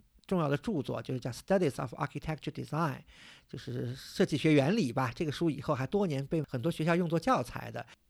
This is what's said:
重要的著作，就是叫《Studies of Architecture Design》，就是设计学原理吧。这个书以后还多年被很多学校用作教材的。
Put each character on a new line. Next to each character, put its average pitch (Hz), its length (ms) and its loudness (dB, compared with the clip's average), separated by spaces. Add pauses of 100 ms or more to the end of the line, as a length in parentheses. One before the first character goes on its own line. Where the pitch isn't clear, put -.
(280)
重 185 140 2
要 147 80 2
的 139 80 2
著 175 240 -2
作， 117 200 -4
就 135 120 -6
是 127 80 -2
叫 127 100 -4
《Studies 180 500 0
of 135 120 -6
Architecture 147 580 -6
Design》， 143 460 -2 (500)
就 139 100 -12
是 123 380 -6
设 - 300 0
计 160 100 -2
学 156 160 4
原 147 240 6
理 160 160 2
吧。 123 240 0
这 - 80 -2
个 151 80 -2
书 170 180 0
以 139 120 -4
后 156 120 0
还 131 140 -2
多 202 180 2
年 139 220 -2
被 165 140 0
很 135 200 -4
多 160 80 0
学 165 140 -2
校 170 140 4
用 180 100 2
作 165 100 2
教 247 240 2
材 - 300 -8
的。 120 140 -8 (240)